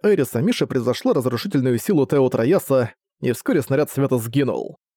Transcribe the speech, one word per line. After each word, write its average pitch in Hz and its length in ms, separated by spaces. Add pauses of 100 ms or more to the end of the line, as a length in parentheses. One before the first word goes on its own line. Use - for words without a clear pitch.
Айриса 151 380
Миши 160 260
превзошла 127 460
разрушительную 127 640
силу 151 260
Тео 139 240
Трояса, 127 640 (280)
и 131 100
вскоре 156 300
снаряд 139 280
света 135 280
сгинул. 117 600 (200)